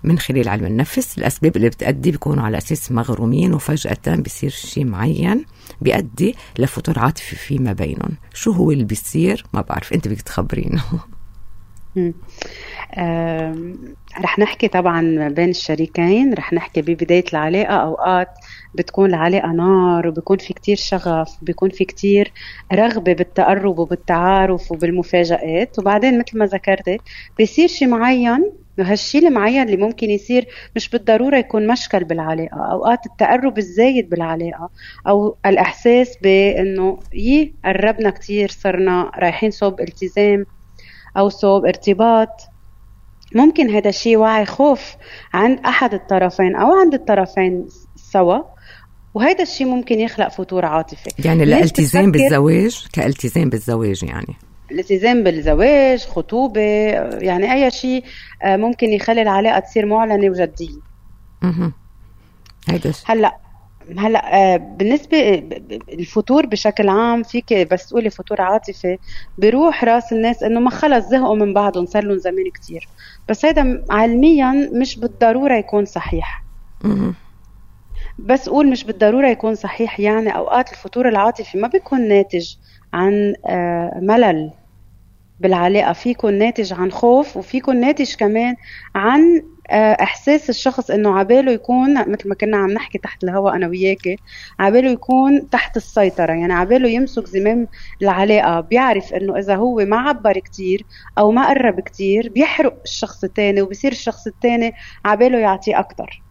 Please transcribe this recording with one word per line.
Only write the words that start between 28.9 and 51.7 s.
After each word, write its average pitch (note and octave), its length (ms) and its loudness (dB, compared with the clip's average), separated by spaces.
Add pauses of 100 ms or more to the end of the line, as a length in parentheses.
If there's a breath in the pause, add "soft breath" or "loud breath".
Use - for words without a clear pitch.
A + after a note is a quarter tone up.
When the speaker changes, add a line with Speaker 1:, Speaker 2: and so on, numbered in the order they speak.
Speaker 2:
المعين C4 460 4
اللي G#3+ 140 0
ممكن A3 320 -2
يصير A#3+ 380 0 (280 loud breath)
مش - 140 -6
بالضرورة A#3 480 2
يكون G#3+ 300 0
مشكل A3 360 -2
بالعلاقة. D#3+ 680 -4
أوقات A#3 340 0
التقرب A#3+ 520 0
الزايد G#3 520 0
بالعلاقة E3+ 600 -6 (380 loud breath)
أو G#3 380 2
الإحساس A#3+ 800 2
بأنه F#3+ 760 2 (140)
يي C#4 400 2 (120)
قربنا G#3 440 0
كتير، G3+ 400 -2
صرنا F#3 640 0
رايحين F3+ 360 0
صوب G3 300 -2
التزام G3+ 640 0 (720 loud breath)
أو G3 120 4
صوب G3 360 2
ارتباط، A3 760 2 (920)
ممكن C#4+ 340 4
هذا G#3 200 2
الشيء A3 280 2
وعي A3 280 4
خوف - 500 0 (380 loud breath)
عند B3+ 260 2
أحد B3+ 340 0
الطرفين F#3 640 0
أو D#4+ 240 4
عند F4 140 6
الطرفين F#3 760 0 (280)
سوا، F#3 420 2 (800 loud breath)
وهيدا F4 260 2
الشيء C4+ 240 -4
ممكن B3 320 -2
يخلق A3 280 -2
فتور F#3 380 -4
عاطفي. D#3 440 -4 (160)
Speaker 1:
يعني E3 200 4
Speaker 2:
ليش A#3 120 4
Speaker 1:
الالتزام C#4+ 540 4